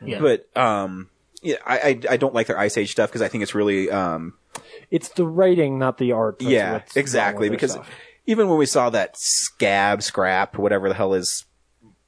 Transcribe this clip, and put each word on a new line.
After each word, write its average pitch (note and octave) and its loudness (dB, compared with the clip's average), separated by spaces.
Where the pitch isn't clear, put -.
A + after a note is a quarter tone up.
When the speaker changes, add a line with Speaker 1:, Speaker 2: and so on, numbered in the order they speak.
Speaker 1:
Yeah. - -8
Speaker 2:
but, C3+ 2
um, G2 0
yeah, D#3 -2
I, B2+ 0
I, B2 0
I - 2
don't C3+ 0
like A2+ 0
their E2+ -2
Ice G#2 0
Age G#2 -2
stuff G#2+ 0
'cause A#2 -6
I G#2 2
think G#2+ -6
it's F#2+ -6
really, G2+ 0
um, F2 -4
Speaker 3:
It's E3 -4
the F3 -2
writing, E3 2
not C3 0
the B2 2
art. A2 0
That's B2+ -2
Speaker 2:
Yeah, G#2 2
Speaker 3:
what's - -10
wrong C#3 4
Speaker 2:
exactly, G#2+ 0
Speaker 3:
with A2 -2
their C3+ 0
Speaker 2:
because - -4
Speaker 3:
stuff. - -14
Speaker 2:
even G#3+ 2
when E3 4
we D3 4
saw B2+ 2
that G#2+ 0
Scab, G2+ 0
Scrap, F#2+ 0
whatever G2 0
the F#2+ 0
hell F#2+ 0
is F#2 -4